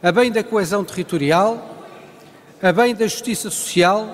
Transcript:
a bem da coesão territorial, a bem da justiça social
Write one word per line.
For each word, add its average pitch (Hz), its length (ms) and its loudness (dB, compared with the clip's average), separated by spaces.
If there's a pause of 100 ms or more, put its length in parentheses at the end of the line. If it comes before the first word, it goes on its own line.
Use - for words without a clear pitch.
a 175 100 4
bem 240 200 2
da 214 120 0
coesão 202 400 -2
territorial, 175 1000 -2 (720)
a 185 120 4
bem 233 240 2
da 220 100 0
justiça - 460 -6
social 202 640 0